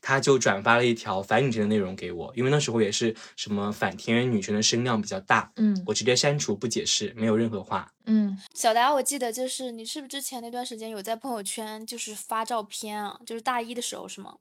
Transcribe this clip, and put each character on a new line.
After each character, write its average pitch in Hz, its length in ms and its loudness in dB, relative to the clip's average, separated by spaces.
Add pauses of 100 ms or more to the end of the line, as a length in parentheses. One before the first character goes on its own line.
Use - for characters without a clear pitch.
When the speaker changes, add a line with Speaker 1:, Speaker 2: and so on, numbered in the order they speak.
Speaker 1:
他 135 160 2
就 135 180 6
转 101 240 2
发 117 140 6
了 120 80 6
一 120 80 6
条 107 300 -2
反 110 200 4
女 139 80 2
权 113 120 0
的 104 60 2
内 107 100 4
容 95 180 -2
给 90 160 -8
我， 82 240 -8
因 123 80 0
为 135 60 4
那 147 100 6
时 143 100 -2
候 113 120 4
也 104 100 2
是 113 240 0 (200)
什 - 140 -8
么 104 220 -2
反 101 240 -2
田 - 180 -2
园 123 160 2
女 113 80 2
权 104 160 -2
的 107 80 2
声 117 220 2
量 120 160 2
比 104 80 -4
较 95 120 -4
大， 110 360 2
Speaker 2:
嗯。 110 300 2
Speaker 1:
我 107 80 0
直 110 100 -2
接 123 100 6
删 147 240 2
除 120 160 -2
不 117 140 -4
解 110 160 -2
释， - 320 -2
没 110 80 -2
有 110 100 4
任 113 140 2
何 104 140 -4
话。 95 280 -4 (140)
Speaker 2:
嗯。 208 340 2 (140)
Speaker 3:
小 226 220 2
达， 247 180 4
我 269 100 2
记 285 160 -2
得 233 140 -2
就 254 160 -4
是 254 240 -6
你 226 100 -12
是 240 200 -10
不 - 20 -12
是 262 40 -18
之 277 120 -8
前 262 220 -8
那 233 80 -12
段 247 140 -6
时 240 120 -10
间 220 140 -10
有 208 120 -8
在 226 140 -4
朋 254 160 -8
友 214 100 -6
圈 220 440 -8
就 240 100 -10
是 220 180 -10
发 226 300 -4
照 226 180 -2
片 208 400 -8
啊？ 202 220 -8
就 226 100 -10
是 226 60 -6
大 240 220 -2
一 233 120 -8
的 240 60 -6
时 233 160 -6
候 180 100 -12
是 190 140 -14
吗？ - 200 -16